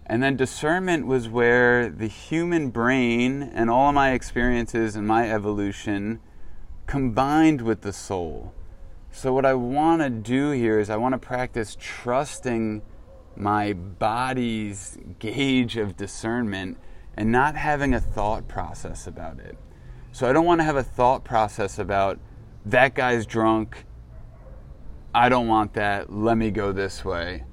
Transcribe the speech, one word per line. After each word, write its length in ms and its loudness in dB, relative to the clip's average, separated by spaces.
and 160 0
then 140 2
discernment 680 0
was 220 0
where 600 4
the 180 -6
human 640 -2
brain 720 2
and 280 0
all 180 4
of 60 2
my 180 4
experiences 840 0
and 100 -4
my 240 4
evolution 920 -2
combined 760 4
with 180 0
the 120 -6
soul. 600 -6
So 220 -2
what 140 4
I 80 6
wanna 560 2
do 400 0
here 280 2
is 120 0
I 60 0
wanna 220 0
practice 600 -6
trusting 1040 -2
my 360 0
body's 1300 -4
gauge 580 0
of 200 -4
discernment 800 -6
and 160 0
not 240 4
having 380 0
a 60 0
thought 480 -2
process 580 -8
about 320 -12
it. 180 -16
So 160 0
I 40 4
don't 120 6
wanna 200 4
have 120 2
a 60 2
thought 420 2
process 540 0
about, 400 0
"That 280 6
guy's 300 0
drunk, 600 0
I 140 6
don't 200 4
want 240 4
that, 400 0
let 240 2
me 140 2
go 220 0
this 320 -4
way." 480 -4